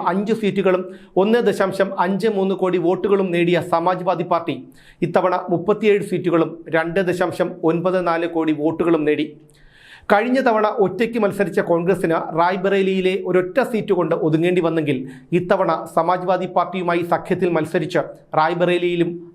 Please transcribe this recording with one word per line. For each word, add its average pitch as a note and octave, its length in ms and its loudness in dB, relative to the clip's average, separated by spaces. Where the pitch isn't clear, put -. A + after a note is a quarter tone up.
അഞ്ച് G3+ 300 0
സീറ്റുകളും F#3 420 0
ഒന്ന് A3+ 260 2
ദശാംശം F#3+ 420 0
അഞ്ച് G3 340 0
മൂന്ന് F#3+ 240 0
കോടി F#3 240 0
വോട്ടുകളും F#3+ 480 2
നേടിയ F3 240 2
സമാജ്വാദി F3 580 0
പാർട്ടി E3 240 -2
ഇത്തവണ F#3 300 2
മുപ്പത്തിയേഴ് G3+ 580 2
സീറ്റുകളും E3+ 420 0
രണ്ട് E3+ 240 0
ദശാംശം F3+ 420 -2
ഒൻപത് F3+ 380 0
നാല് E3+ 280 0
കോടി D#3 260 0
വോട്ടുകളും D#3+ 480 0
നേടി. D3+ 180 0
കഴിഞ്ഞ B3 340 4
തവണ G#3+ 180 4
ഒറ്റയ്ക്ക് A3+ 360 -2
മത്സരിച്ച G3+ 380 0
കോൺഗ്രസിന് E3+ 480 2
റായ്ബറേലിയിലെ F#3+ 760 2
ഒരൊറ്റ F3+ 280 0
സീറ്റ് G#3 280 -2
കൊണ്ട് D#3+ 140 0
ഒതുങ്ങേണ്ടി E3+ 420 2
വന്നെങ്കിൽ, D3+ 300 0
ഇത്തവണ F3+ 320 2
സമാജ്വാദി F3+ 600 0
പാർട്ടിയുമായി F3 460 0
സഖ്യത്തിൽ F3+ 420 -2
മത്സരിച്ച് D#3+ 460 -2
റായ്ബറേലിയിലും F3 680 0